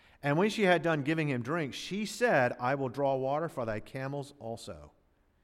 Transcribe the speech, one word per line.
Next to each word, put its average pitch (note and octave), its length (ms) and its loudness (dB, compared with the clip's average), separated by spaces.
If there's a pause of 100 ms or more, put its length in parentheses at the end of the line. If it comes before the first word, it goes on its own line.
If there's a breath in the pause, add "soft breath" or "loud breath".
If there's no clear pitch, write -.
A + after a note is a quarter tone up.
(240 soft breath)
And C#3+ 120 2
when G3 140 4
she G#3 140 0
had F3+ 180 6
done D#3 220 2
giving D#3 260 0
him B2 140 0
drink, C#3+ 320 -4
she G3+ 300 -6
said, D3+ 540 4
"I B2+ 160 0
will C3+ 140 -2
draw C3+ 260 0
water C#3 320 -2
for B2+ 180 -6
thy A2 140 -4
camels C3+ 600 -8
also, G2+ 520 -12 (520)